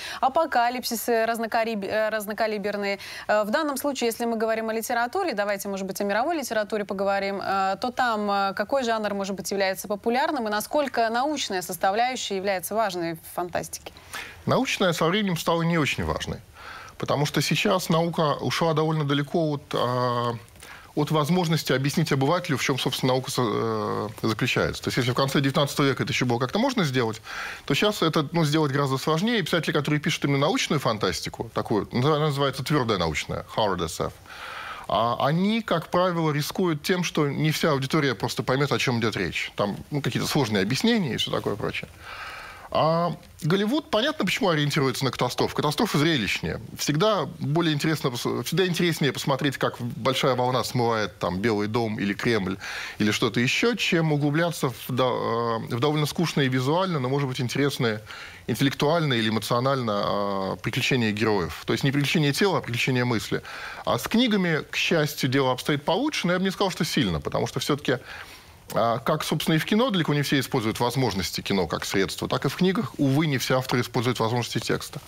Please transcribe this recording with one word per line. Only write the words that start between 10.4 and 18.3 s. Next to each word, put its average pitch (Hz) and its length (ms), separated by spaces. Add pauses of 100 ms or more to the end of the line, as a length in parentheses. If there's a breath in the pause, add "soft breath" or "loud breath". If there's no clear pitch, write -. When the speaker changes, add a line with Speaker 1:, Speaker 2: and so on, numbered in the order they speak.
Speaker 1:
и 208 40
насколько 226 580
научная 240 540
составляющая 208 720
является 190 400
важной 180 400
в 165 40 (140)
фантастике? - 600 (520 loud breath)
Speaker 2:
Научная 190 480
со 165 120
временем 190 320
стала 170 260
не 170 160
очень 117 240
важной, - 340 (640 loud breath)
потому 139 260
что 147 160
сейчас 185 480
наука 165 520